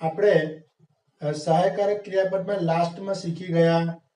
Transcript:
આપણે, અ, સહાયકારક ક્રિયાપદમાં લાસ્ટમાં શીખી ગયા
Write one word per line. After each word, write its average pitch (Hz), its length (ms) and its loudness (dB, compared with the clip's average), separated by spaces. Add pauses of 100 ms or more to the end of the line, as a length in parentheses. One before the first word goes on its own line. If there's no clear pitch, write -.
આપણે, 160 600 2 (580)
અ, 151 100 -2
સહાયકારક 185 720 0
ક્રિયાપદમાં 190 580 -2
લાસ્ટમાં 170 540 -2
શીખી 170 300 -8
ગયા 165 540 2 (160)